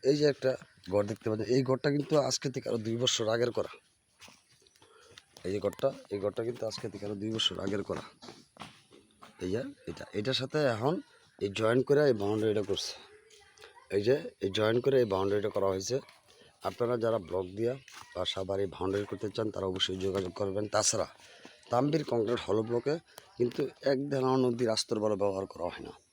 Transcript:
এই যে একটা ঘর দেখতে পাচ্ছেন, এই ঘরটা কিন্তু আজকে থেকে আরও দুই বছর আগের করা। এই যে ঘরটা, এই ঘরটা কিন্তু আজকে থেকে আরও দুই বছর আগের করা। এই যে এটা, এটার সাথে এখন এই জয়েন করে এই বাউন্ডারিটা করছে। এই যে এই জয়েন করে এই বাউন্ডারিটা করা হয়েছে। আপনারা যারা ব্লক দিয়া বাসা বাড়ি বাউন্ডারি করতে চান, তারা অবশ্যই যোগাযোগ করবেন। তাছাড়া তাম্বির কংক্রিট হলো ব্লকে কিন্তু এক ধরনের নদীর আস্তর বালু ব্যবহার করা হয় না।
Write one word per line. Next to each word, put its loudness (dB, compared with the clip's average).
এই 4
যে 4
একটা 2
ঘর 4
দেখতে -4
পাচ্ছেন, -2
এই 6
ঘরটা 2
কিন্তু 2
আজকে 0
থেকে -6
আরও 0
দুই -2
বছর 0
আগের 2
করা। -2
এই -4
যে 0
ঘরটা, 0
এই -4
ঘরটা -2
কিন্তু -4
আজকে -6
থেকে -10
আরও -4
দুই -4
বছর -2
আগের -2
করা। -4
এই -4
যে -2
এটা, -10
এটার -2
সাথে -2
এখন 2
এই -2
জয়েন 4
করে 4
এই 6
বাউন্ডারিটা 2
করছে। -2
এই 2
যে 2
এই -2
জয়েন 2
করে 4
এই 6
বাউন্ডারিটা 0
করা 0
হয়েছে। 0
আপনারা -2
যারা 0
ব্লক -2
দিয়া -2
বাসা -4
বাড়ি -2
বাউন্ডারি -2
করতে -8
চান, -4
তারা -4
অবশ্যই -2
যোগাযোগ -2
করবেন। -4
তাছাড়া 0
তাম্বির 2
কংক্রিট 0
হলো 2
ব্লকে -2
কিন্তু 0
এক 0
ধরনের 4
নদীর 4
আস্তর 0
বালু 2
ব্যবহার 0
করা -10
হয় -6
না। -14